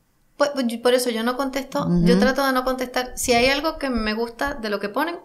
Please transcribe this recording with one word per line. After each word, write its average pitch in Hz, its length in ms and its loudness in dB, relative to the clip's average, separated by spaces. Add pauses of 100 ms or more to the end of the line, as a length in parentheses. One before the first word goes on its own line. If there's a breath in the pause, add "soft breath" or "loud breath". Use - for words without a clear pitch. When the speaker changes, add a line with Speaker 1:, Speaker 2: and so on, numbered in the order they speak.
(380)
Speaker 1:
Pues, 285 140 2
pues, 262 160 -2
yo, 226 140 -6
por 247 120 4
eso 254 160 2
yo 233 140 -2
no 247 140 0
contesto, 277 480 -4
Speaker 2:
Ujú. 175 200 4
Speaker 1:
yo 185 140 6
trato 262 260 2
de 262 80 2
no 254 100 0
contestar. 254 520 -4
Si - 180 0
hay 240 140 4
algo 302 300 0
que 277 120 -6
me 214 240 -2
gusta 233 420 -4
de 214 140 -6
lo 202 100 -2
que 202 100 -6
ponen, 320 360 -4